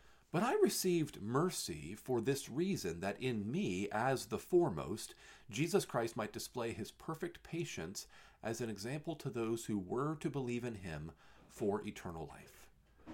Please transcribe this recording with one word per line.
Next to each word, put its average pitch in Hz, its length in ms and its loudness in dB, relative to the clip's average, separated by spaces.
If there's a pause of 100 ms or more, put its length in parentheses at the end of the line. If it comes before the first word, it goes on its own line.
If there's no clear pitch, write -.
(320)
But 175 120 2
I 262 120 4
received 180 680 4
mercy 104 760 0
for 123 260 0
this - 280 2
reason, 120 520 0
that 98 200 -2
in 113 300 0
me, 107 400 0
as 120 340 2
the 101 140 -2
foremost, 110 760 2 (360)
Jesus 160 360 4
Christ 117 320 0
might 107 160 -2
display 113 400 -4
his 104 180 -6
perfect - 520 -8
patience 104 640 -6 (360)
as 113 160 -2
an 117 100 -2
example 131 480 -4
to - 120 -6
those 113 360 2
who 107 120 2
were 123 380 0
to 156 140 -2
believe 123 340 0
in 120 120 -2
him 82 360 -6 (360)
for 104 380 0
eternal 87 420 -6
life. - 400 -18 (460)